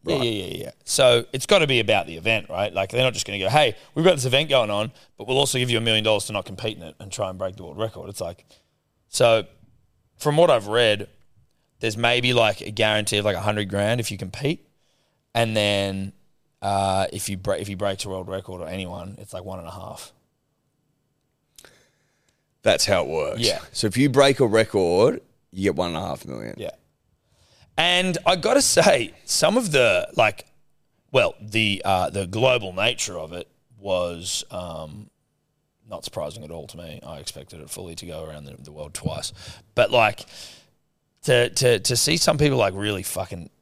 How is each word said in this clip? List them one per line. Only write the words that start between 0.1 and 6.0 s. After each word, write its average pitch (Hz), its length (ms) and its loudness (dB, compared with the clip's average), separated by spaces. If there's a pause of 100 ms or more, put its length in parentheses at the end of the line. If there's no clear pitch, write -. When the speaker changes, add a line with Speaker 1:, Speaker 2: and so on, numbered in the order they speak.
Speaker 2:
Right. 127 60 0
Speaker 1:
yeah, 107 220 -2
yeah, - 180 -10
yeah. - 60 -12 (140)
So 120 480 4
it's - 140 -6
gotta 180 200 6
be 127 140 2
about 101 260 2
the 80 100 -12
event, 104 340 -2
right? 95 220 -2
Like, 95 180 -2
they're 123 120 0
not 127 120 0
just 110 120 -6
gonna 101 140 -8
go, 95 80 -2
"Hey, 131 260 2 (200)
we've 160 100 -2
got 180 120 6
this 123 80 -4
event 139 240 0
going 120 220 2
on, 104 220 -2 (240)
but 104 100 -12
we'll 131 120 0
also 135 200 0
give 123 120 -2
you 113 80 2
a - 20 0
million 110 240 0